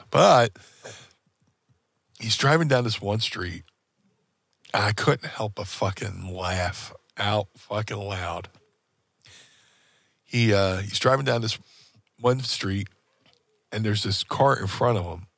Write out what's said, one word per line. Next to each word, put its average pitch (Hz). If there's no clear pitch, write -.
But 143
he's 113
driving 156
down 127
this 110
one 104
street, 90
and 101
I 104
couldn't -
help 107
but 90
fucking 92
laugh 90
out 104
fucking 107
loud. 92
He, 113
uh, 95
he's 101
driving 135
down 120
this 110
one 123
street, 101
and 107
there's 104
this 98
car 135
in 98
front 120
of 90
him 87